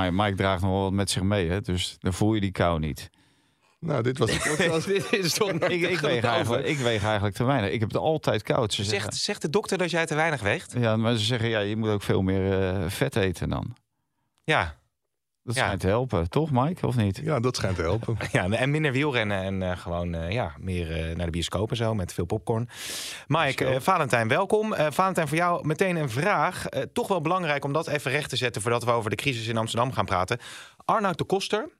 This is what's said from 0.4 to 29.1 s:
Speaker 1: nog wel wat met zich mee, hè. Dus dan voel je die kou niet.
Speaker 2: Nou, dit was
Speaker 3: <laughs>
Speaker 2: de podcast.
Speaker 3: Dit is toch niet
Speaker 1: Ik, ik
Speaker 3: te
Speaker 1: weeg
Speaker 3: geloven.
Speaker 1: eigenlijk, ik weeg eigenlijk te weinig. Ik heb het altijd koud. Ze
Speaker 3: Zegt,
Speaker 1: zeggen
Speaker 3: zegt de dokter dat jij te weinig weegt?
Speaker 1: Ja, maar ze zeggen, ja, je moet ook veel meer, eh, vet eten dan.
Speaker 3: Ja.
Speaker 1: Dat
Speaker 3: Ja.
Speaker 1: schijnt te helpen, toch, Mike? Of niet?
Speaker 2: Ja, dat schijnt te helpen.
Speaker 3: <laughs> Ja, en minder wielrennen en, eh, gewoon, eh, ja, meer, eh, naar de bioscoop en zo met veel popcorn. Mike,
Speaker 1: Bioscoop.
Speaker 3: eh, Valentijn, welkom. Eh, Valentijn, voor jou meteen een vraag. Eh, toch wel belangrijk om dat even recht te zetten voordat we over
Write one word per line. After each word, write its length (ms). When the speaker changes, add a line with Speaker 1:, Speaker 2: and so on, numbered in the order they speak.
Speaker 1:
nog 80
wel 120
wat 100
met 180
zich 120
mee, 280
hè. 100
Dus 380
dan 140
voel 220
je 60
die 100
kou 280
niet. 320
Speaker 2:
Nou, 220
dit 160
was 140
Speaker 3:
<laughs> 100
Speaker 2:
de 140
podcast. 300
Speaker 3:
Dit 260
is 220
toch 180
niet 100
Speaker 1:
Ik, 80
ik 100
Speaker 3:
te 60
Speaker 1:
weeg 140
Speaker 3:
geloven. 280
Speaker 1:
eigenlijk, 380
ik 120
weeg 260
eigenlijk 320
te 80
weinig. 260
Ik 100
heb 80
het 100
altijd 440
koud. 300
Ze 120
Speaker 3:
Zegt, 60
Speaker 1:
zeggen 100
Speaker 3:
zegt 300
de 80
dokter 280
dat 120
jij 160
te 80
weinig 260
weegt? 380
Speaker 1:
Ja, 180
maar 200
ze 80
zeggen, 240
ja, 100
je 180
moet 120
ook 140
veel 200
meer, 520
eh, 140
vet 280
eten 320
dan. 280
Speaker 3:
Ja. 340
Speaker 1:
Dat 100
Speaker 3:
Ja. 100
Speaker 1:
schijnt 160
te 60
helpen, 440
toch, 200
Mike? 360
Of 100
niet? 280
Speaker 2:
Ja, 160
dat 160
schijnt 200
te 60
helpen. 420
Speaker 3:
<laughs> 80
Ja, 180
en 200
minder 220
wielrennen 500
en, 200
eh, 160
gewoon, 360
eh, 160
ja, 280
meer, 340
eh, 60
naar 100
de 60
bioscoop 380
en 60
zo 180
met 180
veel 120
popcorn. 440
Mike, 180
Speaker 1:
Bioscoop. 240
Speaker 3:
eh, 120
Valentijn, 480
welkom. 440
Eh, 180
Valentijn, 380
voor 80
jou 300
meteen 300
een 140
vraag. 560
Eh, 160
toch 160
wel 120
belangrijk 440
om 80
dat 160
even 220
recht 200
te 60
zetten 260
voordat 220
we 60
over 200